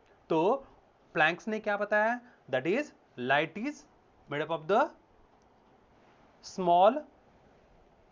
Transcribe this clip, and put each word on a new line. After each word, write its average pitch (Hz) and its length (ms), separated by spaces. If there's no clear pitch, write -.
तो 160 120
प्लैंक्स 165 340
ने 214 120
क्या 208 180
बताया, 214 420
that 131 160
is 262 240
light 143 400
is 285 280
made 143 120
up 156 160
of 156 100
the 214 160
small 190 600